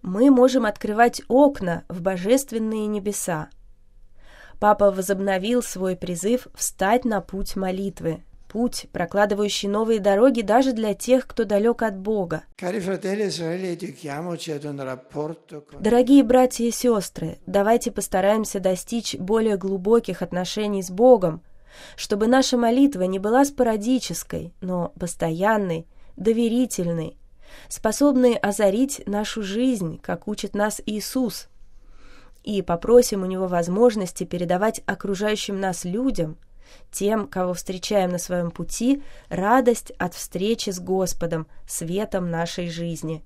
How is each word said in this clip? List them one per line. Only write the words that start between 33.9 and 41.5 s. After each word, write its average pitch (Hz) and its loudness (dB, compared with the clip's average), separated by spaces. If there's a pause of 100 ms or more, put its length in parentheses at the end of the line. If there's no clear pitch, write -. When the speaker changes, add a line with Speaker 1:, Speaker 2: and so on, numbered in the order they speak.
Speaker 1:
передавать 180 -2
окружающим 202 -4
нас 185 -4
людям, 180 -4 (540)
тем, 202 -2
кого 180 -2
встречаем 185 -2
на 175 -4
своем 175 -4
пути, 254 -2 (280)
радость 226 2
от 180 -4
встречи 208 -4
с 185 -6
Господом, 175 -2 (200)